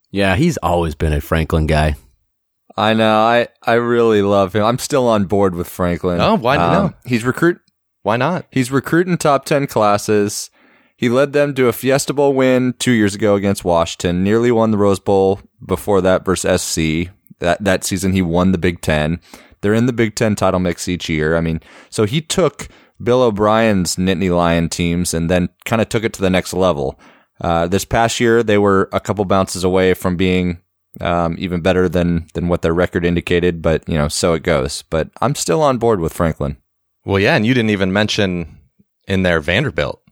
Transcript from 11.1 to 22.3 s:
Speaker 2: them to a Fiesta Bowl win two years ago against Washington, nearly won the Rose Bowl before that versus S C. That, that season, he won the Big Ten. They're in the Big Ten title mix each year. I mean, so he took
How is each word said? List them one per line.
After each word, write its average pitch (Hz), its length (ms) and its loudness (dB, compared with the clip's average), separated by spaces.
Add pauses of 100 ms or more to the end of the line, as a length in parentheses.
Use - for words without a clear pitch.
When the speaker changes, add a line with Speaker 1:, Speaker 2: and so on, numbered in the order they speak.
Speaker 2:
them 143 220 0
to 131 120 2
a 113 60 2
Fiesta 131 400 -2
Bowl 139 200 2
win 127 460 2
two 127 140 0
years 104 220 2
ago 104 200 2
against 98 300 -2
Washington, 87 580 0
nearly 113 280 2
won 113 200 2
the 107 60 0
Rose 98 220 2
Bowl 98 420 2 (240)
before 95 360 0
that 92 220 2
versus 92 220 -2
S 90 180 0
C. 82 460 -2 (300)
That, 85 240 0
that 95 200 0
season, 95 300 -2
he 95 80 0
won 90 320 2
the 92 40 0
Big 85 240 -2
Ten. 78 380 0 (420)
They're 104 120 0
in 117 140 2
the 131 40 0
Big 113 240 -2
Ten 107 200 0
title 92 240 0
mix 87 280 -4
each 90 220 -6
year. 78 260 0
I 82 60 0
mean, 80 180 -2 (300)
so 110 160 -2
he 135 160 -4
took - 480 -2 (320)